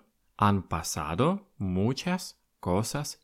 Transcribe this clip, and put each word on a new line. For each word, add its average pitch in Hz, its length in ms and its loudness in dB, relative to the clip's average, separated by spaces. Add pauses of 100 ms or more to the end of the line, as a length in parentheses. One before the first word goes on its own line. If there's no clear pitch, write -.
(380)
han 101 300 4
pasado 85 720 0 (160)
muchas 110 800 -2 (260)
cosas 113 600 -2